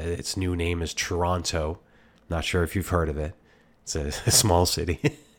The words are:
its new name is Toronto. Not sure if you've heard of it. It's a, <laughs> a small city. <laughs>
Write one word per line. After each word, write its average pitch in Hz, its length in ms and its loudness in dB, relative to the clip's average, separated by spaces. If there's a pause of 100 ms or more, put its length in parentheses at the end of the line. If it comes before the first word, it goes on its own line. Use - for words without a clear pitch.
its 85 320 -4
new 92 180 0
name 85 280 -2
is 78 100 -6
Toronto. 87 840 -2 (500)
Not 82 160 -2
sure 90 160 2
if 82 140 0
you've 92 140 -2
heard 82 200 2
of 71 80 -4
it. 76 160 -4 (480)
It's - 140 -8
a, 73 120 -2
<laughs> - 200 -4
a 110 40 2
small 90 360 6
city. 82 560 0
<laughs> - 20 -20 (140)